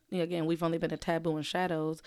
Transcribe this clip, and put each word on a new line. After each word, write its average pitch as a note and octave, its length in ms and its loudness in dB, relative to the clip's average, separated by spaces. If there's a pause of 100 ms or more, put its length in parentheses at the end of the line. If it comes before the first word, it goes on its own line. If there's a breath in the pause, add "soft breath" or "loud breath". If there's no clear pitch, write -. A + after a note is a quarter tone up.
(120)
again, E3+ 340 0
we've E3 160 2
only E3 160 2
been E3 120 0
to D#3+ 60 -2
Taboo E3 400 0
and D3 80 -2
Shadows, D#3+ 640 0